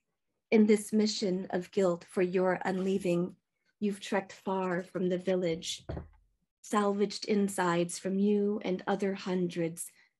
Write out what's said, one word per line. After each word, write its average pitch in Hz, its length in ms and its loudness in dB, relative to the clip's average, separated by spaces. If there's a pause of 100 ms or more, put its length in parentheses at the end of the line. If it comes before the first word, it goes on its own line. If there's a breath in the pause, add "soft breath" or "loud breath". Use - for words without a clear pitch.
(500)
In 214 160 8
this 208 260 4
mission 208 580 0
of 180 200 -4
guilt 175 380 2
for 202 140 0
your 185 420 2
unleaving, 185 720 0 (420)
you've 202 220 -2
trekked 196 320 -4
far 185 500 -2
from 180 280 -4
the 185 80 0
village, 180 640 -2 (800)
salvaged 202 640 0
insides 180 720 0
from 190 200 -4
you 208 460 2
and 190 220 -2
other 196 280 -2
hundreds, 175 720 -4 (340 soft breath)